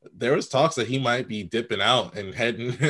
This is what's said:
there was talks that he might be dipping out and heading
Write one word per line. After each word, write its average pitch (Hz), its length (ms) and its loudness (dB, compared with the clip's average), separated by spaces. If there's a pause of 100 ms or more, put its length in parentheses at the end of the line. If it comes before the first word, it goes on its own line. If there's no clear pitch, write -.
(120)
there 123 220 0
was 185 120 0
talks 143 280 2
that 113 140 -2
he 127 100 -2
might 123 280 0
be 107 160 -6
dipping 110 380 -2
out 107 360 2
and 95 180 -8
heading 117 420 -2 (140)